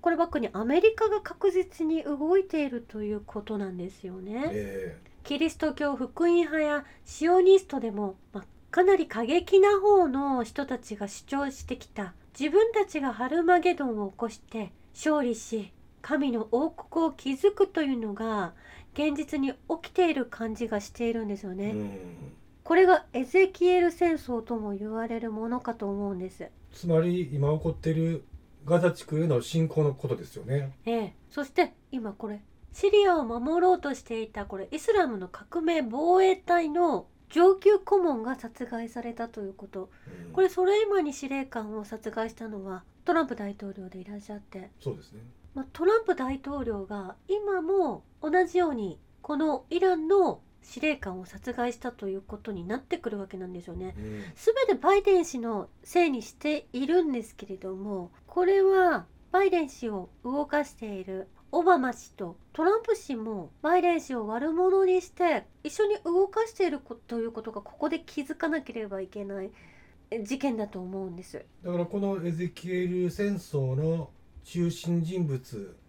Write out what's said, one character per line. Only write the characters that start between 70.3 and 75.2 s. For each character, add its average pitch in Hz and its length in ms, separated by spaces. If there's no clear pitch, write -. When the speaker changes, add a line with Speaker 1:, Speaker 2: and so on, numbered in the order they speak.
Speaker 1:
件 262 180
だ 208 120
と 196 120
思 190 240
う 190 60
ん 175 60
で 180 80
す。 - 200
Speaker 2:
だ 180 80
か 175 40
ら 175 80
こ 202 140
の 196 260
エ 175 60
ゼ 170 200
キ - 200
エ 180 160
ル 180 240
戦 202 240
争 135 400
の 160 360
中 170 260
心 170 320
人 175 240